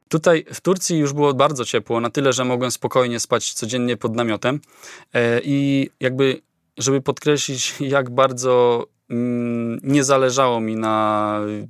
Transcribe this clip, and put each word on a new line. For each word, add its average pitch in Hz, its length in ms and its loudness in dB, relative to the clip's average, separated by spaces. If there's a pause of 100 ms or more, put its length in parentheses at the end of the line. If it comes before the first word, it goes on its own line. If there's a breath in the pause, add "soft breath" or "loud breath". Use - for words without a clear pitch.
Tutaj 160 440 2
w - 80 -12
Turcji 175 380 0
już 143 140 0
było 147 220 2
bardzo 135 300 2
ciepło, 117 360 -2
na 120 100 -2
tyle, 135 220 2
że 123 120 -2
mogłem 123 260 -2
spokojnie 120 500 0
spać - 320 -2
codziennie 120 440 -2
pod 113 200 -4
namiotem. 120 440 -2 (520 loud breath)
E, 120 320 2
i 139 460 0 (100)
jakby, 131 400 0 (380)
żeby 135 220 0
podkreślić, 139 800 -2
jak 139 300 -2
bardzo, 123 760 2 (240)
mm, 120 720 -2
nie 139 220 2
zależało 131 560 2
mi 110 160 -4
na, 107 600 0 (320)